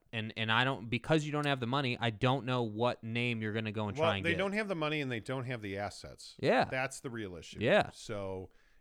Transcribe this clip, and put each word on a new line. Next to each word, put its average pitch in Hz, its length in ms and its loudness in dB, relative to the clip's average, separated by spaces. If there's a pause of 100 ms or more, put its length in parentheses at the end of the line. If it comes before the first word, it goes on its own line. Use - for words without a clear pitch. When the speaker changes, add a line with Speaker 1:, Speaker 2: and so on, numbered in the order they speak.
(120)
Speaker 1:
And, 110 240 -4
and 110 160 2
I 117 100 6
don't, 123 260 0
because 151 380 2
you 147 60 -4
don't 147 140 0
have 143 120 4
the 123 80 -2
money, 127 340 0
I 117 100 2
don't 127 360 2
know 127 160 0
what 113 400 0
name 117 400 -2
you're 107 100 -2
gonna 110 200 -2
go 107 160 -2
and 101 100 -4
Speaker 2:
Well, 160 120 4
Speaker 1:
try 101 80 2
and - 60 -2
Speaker 2:
they 165 60 2
Speaker 1:
get. 170 80 2
Speaker 2:
don't 196 140 0
have 214 160 -2
the 190 80 -2
money 151 240 0
and 131 100 -2
they 120 80 -2
don't 127 280 -4
have 123 160 -6
the 98 160 -4
assets. - 600 -8
Speaker 1:
Yeah. 190 320 4
Speaker 2:
That's 131 300 -4
the 139 100 -8
real 107 240 -6
issue. - 260 -12
Speaker 1:
Yeah. 160 320 4
Speaker 2:
So 95 580 -8 (300)